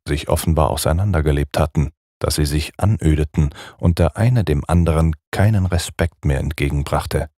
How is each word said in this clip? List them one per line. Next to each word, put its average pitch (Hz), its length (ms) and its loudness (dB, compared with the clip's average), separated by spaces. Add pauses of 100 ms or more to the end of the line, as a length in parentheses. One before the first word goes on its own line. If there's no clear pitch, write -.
sich 73 200 -4
offenbar 78 420 2
auseinandergelebt 78 880 0
hatten, 73 340 0 (260)
dass - 180 -2
sie 78 100 0
sich 76 320 -2
anödeten 78 720 0 (280)
und 87 200 2
der 82 180 0
eine 120 260 2
dem 71 240 0
anderen 80 500 2 (140)
keinen 98 360 2
Respekt - 580 -4
mehr 69 160 0
entgegenbrachte. 71 960 -4